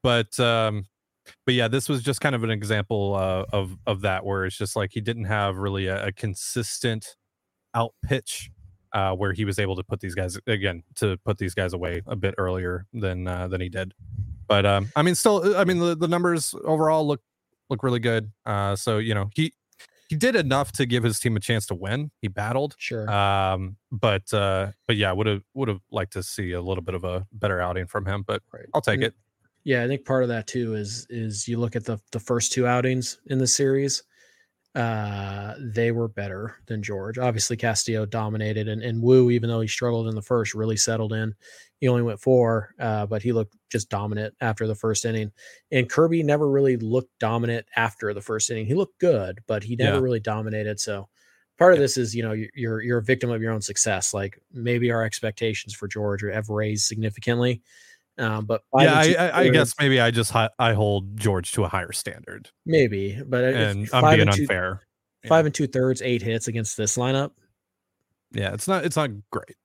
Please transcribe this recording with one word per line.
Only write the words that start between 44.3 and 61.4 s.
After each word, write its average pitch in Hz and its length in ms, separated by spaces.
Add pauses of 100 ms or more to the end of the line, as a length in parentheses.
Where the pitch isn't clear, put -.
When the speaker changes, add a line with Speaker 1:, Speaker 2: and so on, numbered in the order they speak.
Speaker 2:
after 113 260
the 107 80
first 110 300
inning. 110 260 (400)
And 127 180
Kirby 165 340
never 147 260
really 139 260
looked 117 440
dominant 117 460 (120)
after 113 360
the 101 80
first 110 300
inning. 110 140
He 120 100
looked 190 240
good, 101 480
but 104 160
he 117 140
never 113 200
Speaker 1:
Yeah. 131 60
Speaker 2:
really 120 160
dominated. 107 600
So 101 260 (500)
part 180 140
of 165 80
Speaker 1:
Yeah. 143 40
Speaker 2:
this 127 140
is, 113 160
you 117 100
know, 110 100
you, 107 200
you're, 113 280
you're 120 160
a 110 60
victim 127 260
of 113 120
your 113 120
own 107 80
success. 101 520
Like, 101 260 (120)
maybe 120 400
our 113 140
expectations 107 680
for 104 140
George 104 360
have 107 260
raised 107 360
significantly. 120 760 (560)
Um, 107 280
but 110 160 (100)
five 135 120
Speaker 1:
Yeah, 156 200
Speaker 2:
and 165 140
Speaker 1:
I, 175 100
I, 165 140
I - 80
guess 143 220
Speaker 2:
two-thirds - 100
Speaker 1:
maybe 135 180
I 117 100
just 117 220
hi-, 110 260
I 117 140
hold 101 460
George 98 340